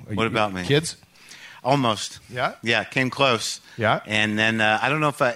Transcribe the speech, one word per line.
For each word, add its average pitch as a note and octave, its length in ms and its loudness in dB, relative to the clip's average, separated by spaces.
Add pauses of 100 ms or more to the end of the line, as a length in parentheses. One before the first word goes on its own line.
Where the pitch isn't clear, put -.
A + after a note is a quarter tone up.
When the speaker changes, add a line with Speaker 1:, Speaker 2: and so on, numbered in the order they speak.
Speaker 1:
Are A2 60 -6
Speaker 2:
What A2 80 0
Speaker 1:
you A2+ 60 0
Speaker 2:
about G#2+ 240 0
me? F#2 100 -6
Speaker 1:
Kids? D3 320 0 (680)
Speaker 2:
Almost. B2 540 0 (100)
Speaker 1:
Yeah? B2 260 -4 (100)
Speaker 2:
Yeah, A2+ 200 2
came B2+ 280 -2
close. B2 500 0 (160)
Speaker 1:
Yeah? A#2 300 2
Speaker 2:
And G#2+ 320 0
then, A2 200 2
uh, G#2+ 220 4
I B2 80 0
don't D#3 120 0
know D3+ 80 2
if - 120 -2
I, A#2+ 140 2